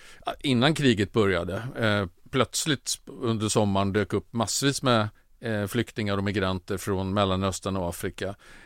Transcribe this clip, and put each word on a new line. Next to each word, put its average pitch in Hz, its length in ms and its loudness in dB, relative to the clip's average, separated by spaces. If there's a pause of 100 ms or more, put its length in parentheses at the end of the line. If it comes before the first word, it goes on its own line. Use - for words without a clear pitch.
(400)
innan 135 340 4
kriget 113 380 2
började, 95 520 2 (160)
eh, 104 280 2 (240)
plötsligt - 720 -2
under 113 440 -2
sommaren 98 440 2
dök 101 200 0
upp 98 200 -4
massvis 123 480 -2
med, 117 280 2 (300)
eh, 107 260 -4
flyktingar 104 520 -2
och 98 60 0
migranter 95 540 0
från 95 360 -2
Mellanöstern 98 640 0
och 87 120 -2
Afrika. 95 460 -8 (300)